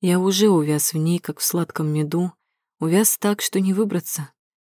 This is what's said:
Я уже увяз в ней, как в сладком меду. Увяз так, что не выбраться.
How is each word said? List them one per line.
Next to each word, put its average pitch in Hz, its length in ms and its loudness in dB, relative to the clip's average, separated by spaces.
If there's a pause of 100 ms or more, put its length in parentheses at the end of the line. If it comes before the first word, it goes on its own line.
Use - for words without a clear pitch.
Я 180 200 2
уже 196 300 2
увяз 151 420 2
в 160 60 -2
ней, 165 200 2
как - 220 -10
в - 40 -6
сладком 165 440 -2
меду. 151 440 -2 (460)
Увяз 185 400 2
так, 208 220 -2
что - 180 -2
не 190 140 0
выбраться. 185 600 -4 (360)